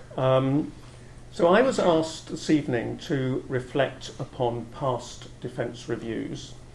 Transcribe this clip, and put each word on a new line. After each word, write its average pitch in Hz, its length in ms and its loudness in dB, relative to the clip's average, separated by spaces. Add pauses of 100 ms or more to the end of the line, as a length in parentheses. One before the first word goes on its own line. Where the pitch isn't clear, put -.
(180)
Um, 135 540 4 (600)
so - 160 4
I 196 140 8
was 262 160 4
asked 165 520 2
this - 200 -6
evening 123 480 2 (120)
to 131 380 0
reflect 127 720 -2
upon 120 460 -2
past - 640 -4 (140)
defence - 460 -6
reviews 113 680 -6 (220)